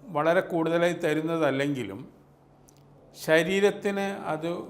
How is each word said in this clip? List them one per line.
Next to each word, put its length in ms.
വളരെ 260
കൂടുതലായി 520
തരുന്നതല്ലെങ്കിലും 960
ശരീരത്തിന് 800
അത് 160